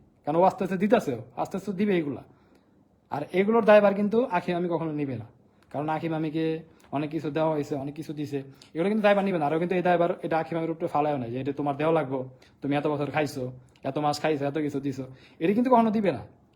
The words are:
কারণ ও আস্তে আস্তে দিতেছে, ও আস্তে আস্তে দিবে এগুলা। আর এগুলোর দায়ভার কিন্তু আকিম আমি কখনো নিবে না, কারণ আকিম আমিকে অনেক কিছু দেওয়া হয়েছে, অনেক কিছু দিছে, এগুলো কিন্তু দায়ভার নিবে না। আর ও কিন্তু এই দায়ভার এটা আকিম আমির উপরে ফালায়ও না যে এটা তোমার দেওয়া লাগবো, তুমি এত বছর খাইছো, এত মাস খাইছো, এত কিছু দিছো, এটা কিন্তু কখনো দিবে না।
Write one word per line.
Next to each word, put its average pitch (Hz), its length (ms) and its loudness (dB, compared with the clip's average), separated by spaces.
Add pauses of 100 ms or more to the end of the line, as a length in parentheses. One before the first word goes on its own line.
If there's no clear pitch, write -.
(260)
কারণ 156 140 2
ও 180 40 6
আস্তে 190 200 2
আস্তে 185 140 -2
দিতেছে, 202 360 2
ও 113 80 -8 (140)
আস্তে 160 220 -6
আস্তে 196 160 -8
দিবে 196 240 0
এগুলা। 143 260 -6 (840)
আর 139 120 -4 (120)
এগুলোর 208 320 4
দায়ভার 208 280 8
কিন্তু 208 320 0
আকিম 180 300 -2
আমি 175 160 -2
কখনো 160 200 -4
নিবে 147 240 -4
না, 107 100 -10 (440)
কারণ 147 200 -6
আকিম 156 240 -4
আমিকে 160 500 -2 (280)
অনেক 147 180 -2
কিছু 156 220 -6
দেওয়া 156 180 0
হয়েছে, 151 260 -2
অনেক 143 200 -6
কিছু 156 180 -10
দিছে, 139 300 -6 (300)
এগুলো 170 160 0
কিন্তু 214 140 0
দায়ভার 202 220 6
নিবে 180 140 0
না। 147 60 0
আর 143 80 2
ও 160 60 2
কিন্তু 175 160 0
এই 175 60 0
দায়ভার 175 280 4 (140)
এটা 160 160 0
আকিম 160 180 -4
আমির 165 140 -2
উপরে 165 160 -4
ফালায়ও 147 300 0
না 123 100 -4
যে 123 140 -6
এটা 135 120 -4
তোমার 143 240 -4
দেওয়া 156 160 2
লাগবো, 135 360 -2 (320)
তুমি 143 140 -2
এত 147 120 0
বছর 143 240 -2
খাইছো, 135 400 -4 (320)
এত 135 140 -4
মাস 147 220 0
খাইছো, 151 260 0
এত 139 120 -2
কিছু 143 220 -2
দিছো, 135 240 -6 (360)
এটা 175 140 2
কিন্তু 240 160 2
কখনো 226 220 6
দিবে 202 200 2
না। 120 140 -4 (300)